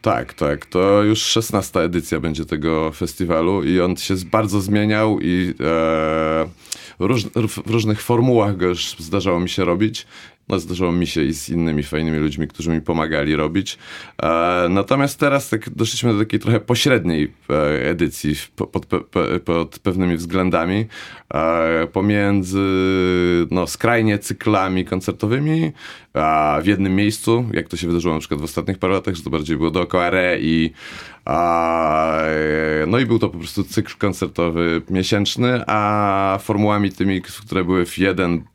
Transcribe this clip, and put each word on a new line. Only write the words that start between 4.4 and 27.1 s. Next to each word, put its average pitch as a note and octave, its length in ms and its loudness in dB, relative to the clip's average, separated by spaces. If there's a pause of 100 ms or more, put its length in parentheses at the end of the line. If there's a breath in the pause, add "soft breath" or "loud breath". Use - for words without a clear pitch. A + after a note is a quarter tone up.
zmieniał G#2+ 580 2
i, F2+ 400 0
e, D#2+ 920 0 (500 loud breath)
róż-, G#2 280 0 (380)
w - 60 -8
różnych A2 300 0
formułach A2+ 560 2
go F2+ 100 0
już - 320 -2
zdarzało F2 400 -2
mi F2 100 -2
się F#2+ 160 0
robić. G2 420 -2 (420 loud breath)
No, F#2+ 100 0
zdarzało F2 320 -2
mi F2 160 0
się D#2+ 160 0
i D2+ 100 0
z - 160 -8
innymi D#2+ 340 0
fajnymi D#2 340 -2
ludźmi, D2+ 300 -2
którzy D#2+ 240 -6
mi D#2+ 100 0
pomagali D#2+ 540 0
robić. D#2+ 420 -2 (460 loud breath)
E, F2 460 2
natomiast C3+ 500 0
teraz C#3 300 0
tak A2 200 -4
doszliśmy A#2 440 0
do G2+ 60 2
takiej A2 200 0
trochę A2+ 200 2
pośredniej, F2 720 2 (180)
e, D2 400 2
edycji D2+ 460 0
w-, - 160 -12
po-, - 160 -6
pod - 180 -6
pe-, F#2 180 0
pe-, F2 360 0
pod E2 400 -2
pewnymi F2+ 380 0
względami. F2+ 680 0 (480 loud breath)
E, E2 600 2
pomiędzy, G2+ 680 2 (920)
no, F2 160 0
skrajnie A2 520 2
cyklami F#2+ 680 0
koncertowymi, C3+ 840 -2 (420 loud breath)
a D2+ 500 2
w - 20 -2
jednym F#2+ 300 2
miejscu, A2 580 2